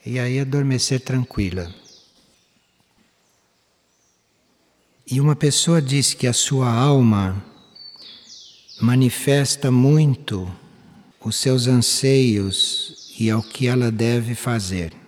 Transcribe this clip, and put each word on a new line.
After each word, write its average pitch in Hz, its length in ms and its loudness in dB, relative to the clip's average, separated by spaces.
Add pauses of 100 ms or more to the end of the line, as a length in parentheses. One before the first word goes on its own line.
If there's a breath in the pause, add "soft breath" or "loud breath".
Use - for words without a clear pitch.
E 123 140 -6
aí 127 180 -2
adormecer 135 600 -2
tranquila. 95 720 -4 (3250)
E 131 120 0
uma 147 120 4
pessoa 156 480 2
diz 135 320 0
que - 140 -2
a 123 60 2
sua 131 360 0
alma 113 720 2 (1400 loud breath)
manifesta 131 880 0
muito 127 840 2 (720)
os 110 140 -6
seus 127 300 0
anseios 120 1500 0
e 110 120 0
ao 113 120 0
que - 240 -6
ela 123 240 0
deve 117 460 -2
fazer 95 560 -6 (160)